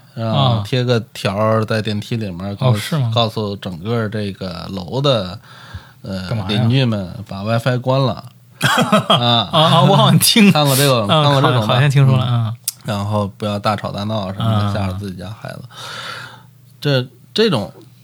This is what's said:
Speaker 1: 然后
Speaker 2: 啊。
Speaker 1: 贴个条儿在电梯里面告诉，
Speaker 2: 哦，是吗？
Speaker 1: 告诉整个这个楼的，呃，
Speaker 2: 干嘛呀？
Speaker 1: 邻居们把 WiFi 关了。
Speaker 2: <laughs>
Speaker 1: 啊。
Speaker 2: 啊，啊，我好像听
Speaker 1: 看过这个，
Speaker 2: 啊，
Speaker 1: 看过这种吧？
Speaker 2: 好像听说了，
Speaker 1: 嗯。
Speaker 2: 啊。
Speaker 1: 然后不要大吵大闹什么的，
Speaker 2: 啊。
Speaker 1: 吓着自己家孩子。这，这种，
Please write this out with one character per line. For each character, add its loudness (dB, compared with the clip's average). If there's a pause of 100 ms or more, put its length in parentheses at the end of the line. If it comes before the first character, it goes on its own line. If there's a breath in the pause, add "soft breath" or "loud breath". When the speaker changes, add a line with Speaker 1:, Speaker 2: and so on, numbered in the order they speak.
(140)
Speaker 1:
然 -4
后 2
Speaker 2:
啊。 -4
Speaker 1:
贴 0
个 2 (140)
条 -4
儿 2
在 -2
电 -4
梯 -6
里 -6
面 -8
告 4
诉， 2
Speaker 2:
哦， -
是 -4
吗？ 0
Speaker 1:
告 2
诉 -4
整 -10
个 -4
这 -6
个 -10
楼 -6
的， -2 (640 loud breath)
呃， -8
Speaker 2:
干 -4
嘛 -6
呀？ 0
Speaker 1:
邻 2
居 4
们 -2 (200)
把 -10
WiFi -2
关 0
了。 -2 (340)
Speaker 2:
<laughs> -
Speaker 1:
啊。 2
Speaker 2:
啊， -
啊， 4
我 6
好 6
像 4
听 6
Speaker 1:
看 2
过 2
这 4
个， 4
Speaker 2:
啊， 2
Speaker 1:
看 4
过 4
这 4
种 2
吧？ 2
Speaker 2:
好 4
像 4
听 4
说 6
了， 0
Speaker 1:
嗯。 0
Speaker 2:
啊。 -4 (320)
Speaker 1:
然 -4
后 0 (120)
不 -6
要 -2
大 0
吵 -8
大 -8
闹 -4
什 -8
么 -4
的， 2
Speaker 2:
啊。 0
Speaker 1:
吓 -2
着 -4
自 -8
己 -12
家 -12
孩 -14
子。 -14 (1200 loud breath)
这， 0 (260)
这 2
种， -2 (320)